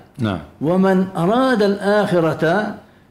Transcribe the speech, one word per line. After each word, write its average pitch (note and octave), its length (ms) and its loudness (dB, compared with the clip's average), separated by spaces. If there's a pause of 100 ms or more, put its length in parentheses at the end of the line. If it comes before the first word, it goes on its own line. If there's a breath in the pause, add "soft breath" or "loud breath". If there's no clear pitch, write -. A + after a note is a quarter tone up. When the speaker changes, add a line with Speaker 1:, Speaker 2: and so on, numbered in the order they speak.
(180)
Speaker 1:
نعم. G#2 200 -2 (220)
Speaker 2:
ومن F#3 460 2 (100)
أراد A3+ 460 0
الآخرة، F#3 1120 0 (360 loud breath)